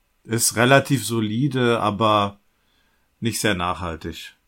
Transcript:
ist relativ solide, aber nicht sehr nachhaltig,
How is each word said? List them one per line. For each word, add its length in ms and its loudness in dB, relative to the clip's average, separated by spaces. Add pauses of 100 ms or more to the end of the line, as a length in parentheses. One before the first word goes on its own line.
(240)
ist 320 -2
relativ 500 4
solide, 760 0
aber 600 0 (800)
nicht 220 -4
sehr 140 2
nachhaltig, 800 -6 (120)